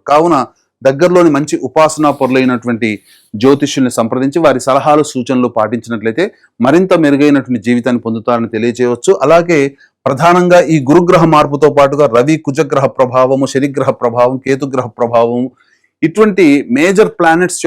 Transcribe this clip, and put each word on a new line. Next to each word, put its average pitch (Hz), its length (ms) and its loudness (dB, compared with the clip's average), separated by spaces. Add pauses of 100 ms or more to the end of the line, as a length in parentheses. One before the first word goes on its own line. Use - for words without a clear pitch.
కావున 156 280 2 (500)
దగ్గరలోని 170 500 2
మంచి 151 180 -4 (120)
ఉపాసనా 151 420 0 (100)
పరులైనటువంటి 123 720 -2 (520)
జ్యోతిష్యుల్ని 135 560 2
సంప్రదించి 127 480 -2
వారి 131 220 2
సలహాలు 147 440 2
సూచనలు 123 460 -2
పాటించినట్లయితే 113 680 -4 (420)
మరింత 180 280 2 (100)
మెరుగైనటువంటి 143 640 0
జీవితాన్ని 120 380 -2
పొందుతారని 113 500 -4
తెలియజేయవచ్చు. 120 560 -2 (140)
అలాగే 170 340 2 (480)
ప్రధానంగా 175 520 2 (140)
ఈ 160 40 2 (120)
గురుగ్రహ 170 340 4 (100)
మార్పుతో 147 440 2
పాటుగా 143 280 2 (100)
రవి 143 200 2 (100)
కుజగ్రహ 139 400 -2 (120)
ప్రభావము, 131 540 0
శనిగ్రహ 135 380 -2 (120)
ప్రభావం, 123 440 0
కేతుగ్రహ 135 420 -4 (120)
ప్రభావము, 120 500 0 (580)
ఇటువంటి 202 380 2 (320)
మేజర్ 185 420 2
ప్లానెట్స్ 170 480 0